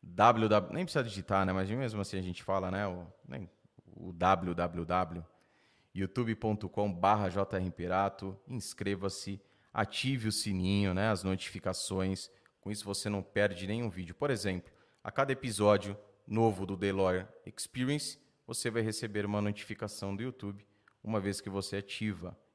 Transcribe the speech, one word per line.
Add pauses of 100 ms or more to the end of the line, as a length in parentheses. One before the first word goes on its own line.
W
W,
nem
precisa
digitar,
né?
Mas
mesmo
assim
a
gente
fala,
né?
O, (220)
nem, (480)
o
W
W
W, (680)
youtube
ponto
com
barra
J
R
Imperato,
inscreva-se, (320)
ative
o
sininho,
né?
As
notificações, (320)
com
isso
você
não
perde
nenhum
vídeo.
Por
exemplo, (320)
a
cada
episódio (280)
novo
do
The
Lawyer (180)
Experience, (300)
você
vai
receber
uma
notificação
do
YouTube, (380)
uma
vez
que
você
ativa (180)